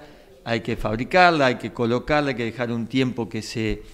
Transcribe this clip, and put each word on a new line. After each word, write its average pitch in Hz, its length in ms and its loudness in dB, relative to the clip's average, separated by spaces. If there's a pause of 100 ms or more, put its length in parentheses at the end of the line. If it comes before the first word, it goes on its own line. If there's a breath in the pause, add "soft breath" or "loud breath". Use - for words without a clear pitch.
(440 loud breath)
hay 117 160 -2
que 117 160 -4
fabricarla, 139 720 4
hay 123 100 2
que 113 160 -8
colocarla, 127 580 0
hay 120 60 -4
que 120 80 -4
dejar 113 260 -4
un 117 160 -4
tiempo 127 420 -2
que 110 140 -6
se, 107 400 -4 (120)